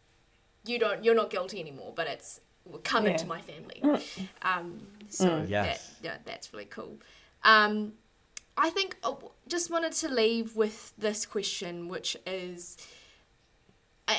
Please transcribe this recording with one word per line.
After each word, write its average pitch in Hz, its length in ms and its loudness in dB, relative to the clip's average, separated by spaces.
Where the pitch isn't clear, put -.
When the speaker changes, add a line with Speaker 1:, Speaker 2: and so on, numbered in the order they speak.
Speaker 1:
you 240 140 -2
don't, 208 260 0
you're 226 120 8
not 214 140 4
guilty 190 300 -4
anymore, 131 340 -12
but 165 120 -2
it's, - 340 -6
"Well, - 200 -16
come 220 200 2
Speaker 2:
Yeah. 196 80 6
Speaker 1:
into 165 140 -2
my 165 140 -6
family." - 420 -16
Speaker 2:
Mm. 262 460 0
Speaker 1:
Um, 175 440 -2
so - 180 4
Speaker 3:
Mm. 165 140 4
Speaker 1:
that, - 80 -2
Speaker 3:
Yes. - 520 -2
Speaker 1:
yeah, - 240 -8
that's - 280 -14
really 208 140 -12
cool. - 320 -14
Um, 214 520 6
I 320 140 4
think, 381 320 -4
uh, 262 80 -2
w-, - 220 -10
just 339 220 -2
wanted 330 240 0
to 320 140 -2
leave 226 460 2
with 214 420 -2
this 214 300 -2
question, 175 600 -6
which 160 360 -6
is, 180 520 -8
a-, 214 120 2